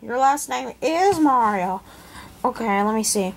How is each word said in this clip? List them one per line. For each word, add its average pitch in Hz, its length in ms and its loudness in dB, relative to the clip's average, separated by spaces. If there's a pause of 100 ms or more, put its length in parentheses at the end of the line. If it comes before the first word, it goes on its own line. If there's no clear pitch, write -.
your 226 160 -8
last 269 320 0
name 254 320 -6
is 339 380 2
Mario. 208 600 2 (640)
Okay, 226 400 -2
let 214 100 0
me 220 100 -2
see. 190 340 -2